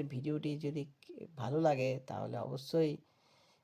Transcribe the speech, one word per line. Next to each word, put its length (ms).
ভিডিওটি 380
যদি 180
ভালো 160
লাগে 240
তাহলে 280
অবশ্যই 440